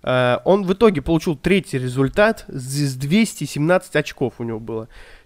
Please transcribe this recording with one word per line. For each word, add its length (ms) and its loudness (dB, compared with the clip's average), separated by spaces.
А, 440 0
он 200 2
в 80 0
итоге 300 4
получил 320 0
третий 420 0
результат, 720 0
с-, 60 -14
с 420 -4
двести 480 0
семнадцать 520 -2
очков 440 -2
у 40 -6
него 160 -6
было. 280 -10